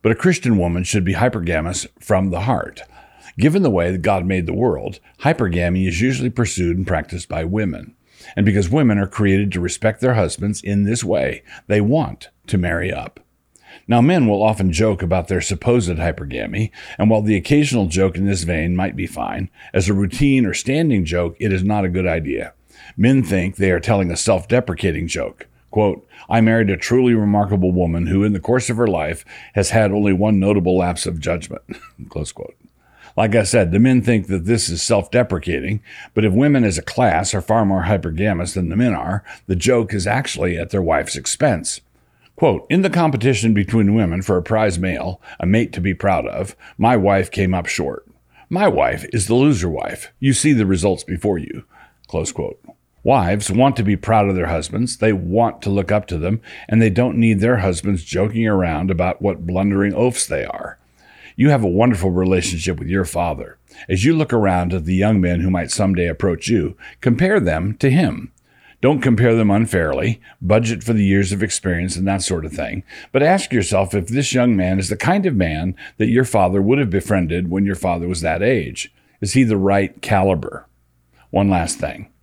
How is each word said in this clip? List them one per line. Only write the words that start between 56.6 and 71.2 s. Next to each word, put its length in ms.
and 100
they 120
don't 260
need 220
their 180
husbands 460
joking 440
around 440
about 320
what 240
blundering 460
oafs 340
they 180
are. 320
You 140
have 140
a 40
wonderful 440
relationship 640
with 120
your 160
father. 520
As 160
you 100
look 160
around 400
at 140
the 80
young 260
men 200
who 100
might 220
someday 360
approach 400
you, 300
compare 380
them 400
to 100
him. 420
Don't 200
compare 320
them 160
unfairly. 720
Budget 440
for 100
the 100
years 280